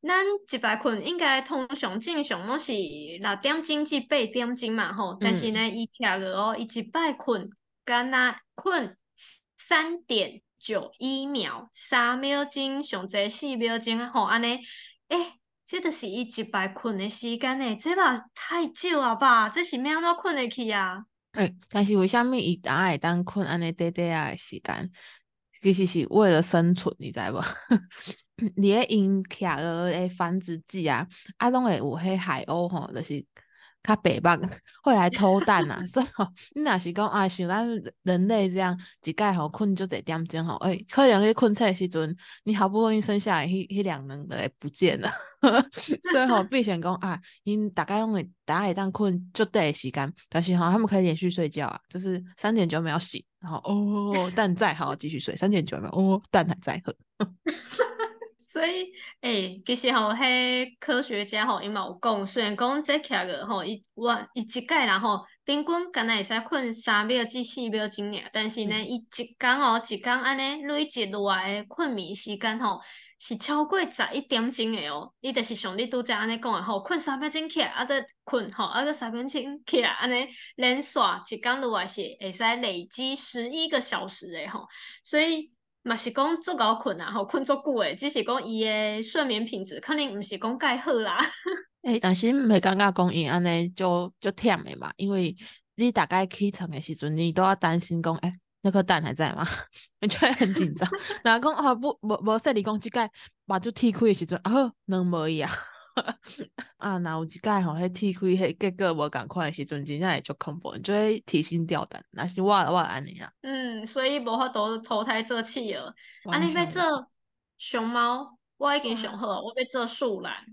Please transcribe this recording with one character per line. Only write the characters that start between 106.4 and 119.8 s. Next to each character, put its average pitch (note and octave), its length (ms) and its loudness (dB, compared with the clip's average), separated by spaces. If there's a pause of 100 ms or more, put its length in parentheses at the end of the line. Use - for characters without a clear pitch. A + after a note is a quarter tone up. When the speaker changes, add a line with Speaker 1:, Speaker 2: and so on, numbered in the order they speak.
Speaker 2:
啊， G3 220 -2
若 F3 120 -2
有 D#3+ 140 -2
一 D#3+ 180 -12
摆 G#3 180 2
吼， E3+ 120 0
迄 E3+ 200 -2
踢 G3 200 0
开， F3+ 140 -6
迄 F#3 300 2
结 G3+ 140 0
果 F3+ 240 0
无 D3 160 0
同 B2+ 160 -6
款 D#3 240 -2
的 - 40 -8
时 D3 120 -6
阵， C#3+ 180 -6
真 C#3+ 160 -6
正 F#3 80 0
会 D#3+ 120 2
足 - 180 -8
恐 D3 200 -8
怖， - 160 -10
你 E3 80 -10
就 G3 120 -2
会 G#3+ 320 2
提 D#3+ 160 2
心 E3 240 -2
吊 E3 200 -2
胆。 - 160 -16 (100)
若 - 140 -6
是 F3+ 140 -6
我， G3+ 140 4
我 F3+ 240 4
会 - 0 -
安 C#3 260 -2
尼 F3 140 -16
啊。 G3+ 120 -12 (120)
Speaker 1:
嗯， B3+ 420 -6
所 C4 220 -4
以 C#4+ 140 0
无 A#3 180 -2
法 B3+ 100 0
度 A3+ 300 -2
投 A3+ 260 -2
胎 A3+ 180 0
做 A3+ 200 -2
企 A3+ 320 -6
鹅。 C3 200 -10 (300)
Speaker 2:
完 C#4+ 160 0
全 E4+ 100 2
无 D#4 40 -4
法。 F4 60 2
Speaker 1:
安 F4 60 2
尼 - 80 -8
要 F4 160 2
做 C4+ 200 -4 (480)
熊 A3+ 280 -4
猫， A#3+ 520 -2 (180)
我 C#4+ 180 2
已 D4 60 2
经 A#3 160 -2
想 G#3+ 220 -6
好 A3+ 80 -4
了， G3+ 80 -2
Speaker 2:
哇。 F3 80 -4
Speaker 1:
我 A#3 140 -10
要 B3+ 120 0
做 A#3+ 180 -2